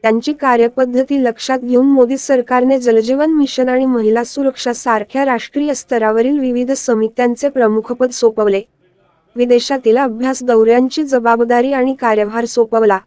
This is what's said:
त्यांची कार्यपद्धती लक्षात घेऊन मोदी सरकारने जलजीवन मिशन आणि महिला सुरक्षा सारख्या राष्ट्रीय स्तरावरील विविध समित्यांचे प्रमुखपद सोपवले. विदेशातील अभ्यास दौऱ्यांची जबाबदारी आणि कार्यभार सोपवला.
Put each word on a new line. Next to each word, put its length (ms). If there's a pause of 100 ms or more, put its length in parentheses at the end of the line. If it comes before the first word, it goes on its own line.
त्यांची 300
कार्यपद्धती 920
लक्षात 340
घेऊन 280
मोदी 320
सरकारने 600
जलजीवन 520
मिशन 380
आणि 180
महिला 380
सुरक्षा 480
सारख्या 520
राष्ट्रीय 500
स्तरावरील 640
विविध 340
समित्यांचे 760
प्रमुखपद 640
सोपवले. 520 (760)
विदेशातील 600
अभ्यास 460
दौऱ्यांची 600
जबाबदारी 680
आणि 220
कार्यभार 500
सोपवला. 640